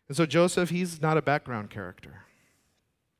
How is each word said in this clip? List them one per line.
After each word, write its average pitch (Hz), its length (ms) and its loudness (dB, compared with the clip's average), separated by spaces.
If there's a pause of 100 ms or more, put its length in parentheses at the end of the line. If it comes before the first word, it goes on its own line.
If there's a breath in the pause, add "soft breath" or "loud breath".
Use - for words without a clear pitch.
And 139 80 -10
so 165 100 2
Joseph, 170 440 4
he's 170 320 -4
not 156 160 2
a 151 40 2
background 127 500 -2
character. 92 540 -14 (960 soft breath)